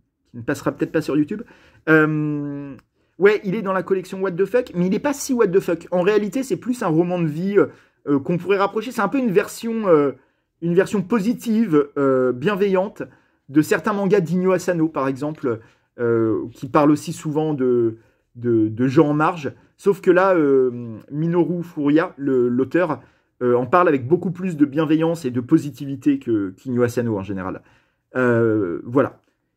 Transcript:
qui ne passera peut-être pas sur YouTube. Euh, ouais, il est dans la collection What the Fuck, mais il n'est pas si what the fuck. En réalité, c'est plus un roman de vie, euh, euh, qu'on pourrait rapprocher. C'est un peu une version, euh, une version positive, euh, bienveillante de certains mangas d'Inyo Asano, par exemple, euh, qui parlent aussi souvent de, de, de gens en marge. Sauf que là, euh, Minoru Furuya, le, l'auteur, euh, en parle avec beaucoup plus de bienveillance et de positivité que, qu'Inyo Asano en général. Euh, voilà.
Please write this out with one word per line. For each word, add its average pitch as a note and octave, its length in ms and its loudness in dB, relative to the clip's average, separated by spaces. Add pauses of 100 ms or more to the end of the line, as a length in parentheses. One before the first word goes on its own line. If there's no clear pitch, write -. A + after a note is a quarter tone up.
(320)
qui A#2+ 60 -18
ne A#2 40 -12
passera C#3 300 -4
peut-être - 200 -4
pas D#3+ 100 -2
sur D3 140 -4
YouTube. D#3 280 -2 (440)
Euh, D3+ 880 0 (440)
ouais, G3+ 240 4
il F#3+ 100 -2
est A3+ 80 -4
dans F#3+ 120 -2
la F#3 100 -2
collection F#3+ 380 -4
What F#3+ 100 -2
the F3+ 140 -2
Fuck, B3 280 -2
mais F3+ 140 0
il - 20 0
n'est G3+ 100 0
pas D4 140 -2
si C#4 200 -6
what A#3 140 2
the F#3 120 2
fuck. E3 320 -2
En F3+ 100 0
réalité, G#3 400 0
c'est G3 160 -4
plus B3 240 -6
un G3+ 60 -2
roman F3 320 0
de E3 80 0
vie, F#3 320 0
euh, C3+ 80 6 (400)
euh, C#3+ 120 2
qu'on E3+ 200 -2
pourrait F#3 180 0
rapprocher. G#3 340 -2
C'est A#3 100 -4
un G3+ 60 2
peu C#4 120 -2
une A#3+ 120 0
version, A3 560 -2
euh, D3 260 4 (500)
une E3+ 100 0
version F#3+ 300 2
positive, G#3 920 0
euh, C3 360 2
bienveillante F#3 720 -2 (460)
de C#3+ 120 2
certains G#3 320 0
mangas G3+ 280 0
d'Inyo F3+ 320 0
Asano, E3+ 340 0
par C#3 200 -4
exemple, C3+ 520 -4 (400)
euh, A2+ 540 0
qui C3+ 160 -12
parlent D3 200 4
aussi D3+ 240 0
souvent D#3 400 -4
de, B2 440 0 (380)
de, A#2 340 0
de A#2+ 180 -2
gens D3 220 4
en D3 40 0
marge. D#3 400 -2 (280)
Sauf G3 180 2
que F#3 120 4
là, F#3 240 4
euh, B2+ 640 2 (100)
Minoru E3+ 540 0
Furuya, D#3 520 0
le, C3 320 2
l'auteur, C3 540 0 (400)
euh, B2 140 2
en B2 100 0
parle F3+ 220 4
avec C3 200 0
beaucoup F3 220 0
plus F3+ 260 -6
de C#3+ 100 4
bienveillance D#3+ 600 0
et B2 60 -4
de A#2+ 100 -4
positivité C#3 800 -2
que, G#2 320 -2
qu'Inyo B2 320 -4
Asano A#2 340 -2
en F#2+ 60 -6
général. F#2+ 400 -8 (520)
Euh, A2+ 680 0
voilà. A#2+ 380 -2 (360)